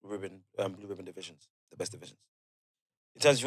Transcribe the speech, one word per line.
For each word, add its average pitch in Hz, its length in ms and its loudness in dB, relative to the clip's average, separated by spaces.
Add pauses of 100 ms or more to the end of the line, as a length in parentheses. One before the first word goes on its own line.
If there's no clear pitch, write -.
the 98 60 -16
ribbon, 95 320 -6 (180)
um, 98 140 0
blue 101 160 -12
ribbon 95 160 -8
divisions, 87 440 -14 (220)
the - 60 -18
best 107 160 -4
divisions. - 280 -16 (920)
In - 60 -20
terms 143 180 10
of, 117 60 0
you - 20 4